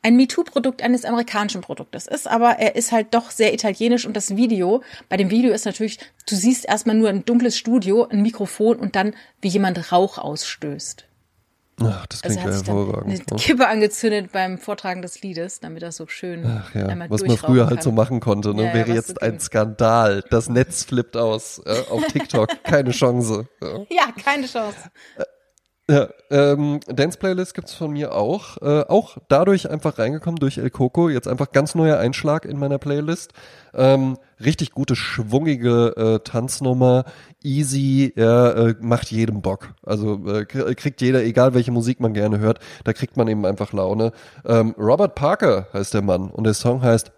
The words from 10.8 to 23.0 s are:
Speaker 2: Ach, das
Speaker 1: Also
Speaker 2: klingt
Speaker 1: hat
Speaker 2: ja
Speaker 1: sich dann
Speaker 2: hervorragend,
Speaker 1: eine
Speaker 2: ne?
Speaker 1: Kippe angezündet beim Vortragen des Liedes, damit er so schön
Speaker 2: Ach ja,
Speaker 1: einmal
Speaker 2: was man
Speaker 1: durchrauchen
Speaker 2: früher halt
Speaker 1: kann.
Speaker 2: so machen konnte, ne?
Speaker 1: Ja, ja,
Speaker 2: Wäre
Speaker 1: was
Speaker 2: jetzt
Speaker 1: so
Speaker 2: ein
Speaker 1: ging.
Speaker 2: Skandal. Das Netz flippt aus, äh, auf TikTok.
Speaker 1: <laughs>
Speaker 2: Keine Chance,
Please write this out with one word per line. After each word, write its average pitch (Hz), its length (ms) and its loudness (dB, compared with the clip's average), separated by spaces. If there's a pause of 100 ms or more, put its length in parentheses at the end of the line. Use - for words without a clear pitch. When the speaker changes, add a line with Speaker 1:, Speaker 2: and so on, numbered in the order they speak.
Speaker 2:
Ach, 101 240 -2
das - 180 -14
Speaker 1:
Also 107 120 -2
Speaker 2:
klingt 90 100 -6
Speaker 1:
hat 101 60 -2
Speaker 2:
ja 98 60 -2
Speaker 1:
sich 98 100 -6
dann 101 100 -2
Speaker 2:
hervorragend, 101 340 -4
Speaker 1:
eine 185 80 -4
Speaker 2:
ne? - 240 -8
Speaker 1:
Kippe 254 240 2
angezündet 208 640 -2
beim 185 280 -4
Vortragen 190 420 -8
des 175 220 -16
Liedes, 180 360 -10
damit 165 240 -14
er 170 80 -12
so 160 160 -14
schön 170 380 -10
Speaker 2:
Ach 113 280 -6
ja, 101 120 -4
Speaker 1:
einmal 170 240 -6
Speaker 2:
was 104 120 0
man - 80 0
Speaker 1:
durchrauchen 120 260 2
Speaker 2:
früher 120 100 6
halt 120 120 2
Speaker 1:
kann. 160 60 -6
Speaker 2:
so 131 80 0
machen 113 300 0
konnte, 104 320 0
ne? 104 80 -2
Speaker 1:
Ja, 113 80 0
ja, 113 60 -4
Speaker 2:
Wäre 113 140 2
Speaker 1:
was 117 60 0
Speaker 2:
jetzt 113 140 -4
Speaker 1:
so - 100 -12
Speaker 2:
ein 113 120 -2
Speaker 1:
ging. 107 100 -12
Speaker 2:
Skandal. 110 880 2
Das 113 180 2
Netz 123 380 0
flippt 120 320 -4
aus, 110 480 -2
äh, 117 240 -2
auf 302 180 -2
TikTok. - 500 0
Speaker 1:
<laughs> - 60 -20
Speaker 2:
Keine 139 280 2
Chance, 120 560 0 (140)